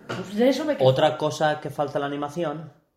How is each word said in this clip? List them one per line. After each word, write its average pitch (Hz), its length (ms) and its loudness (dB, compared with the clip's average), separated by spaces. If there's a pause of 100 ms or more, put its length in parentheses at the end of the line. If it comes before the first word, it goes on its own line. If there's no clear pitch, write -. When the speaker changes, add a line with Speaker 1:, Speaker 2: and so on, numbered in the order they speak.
Speaker 1:
Pues 185 260 -8
de 233 140 4
eso 294 160 0
me 302 120 -2
quejo. 131 140 4
Speaker 2:
Otra 151 260 4
cosa 151 440 0
que 143 100 -8
falta 143 300 -2
la 143 60 -2
animación 147 680 -6 (240)